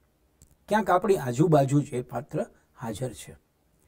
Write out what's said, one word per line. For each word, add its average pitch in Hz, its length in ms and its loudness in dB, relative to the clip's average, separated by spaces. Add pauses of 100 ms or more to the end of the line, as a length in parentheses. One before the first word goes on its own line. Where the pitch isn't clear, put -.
(680)
ક્યાંક 196 220 0
આપણી 190 260 2
આજુબાજુ 143 640 2
જ - 120 -8
એ 123 100 -4
પાત્ર 151 440 -8 (300)
હાજર 113 360 -8
છે. - 240 -20 (520)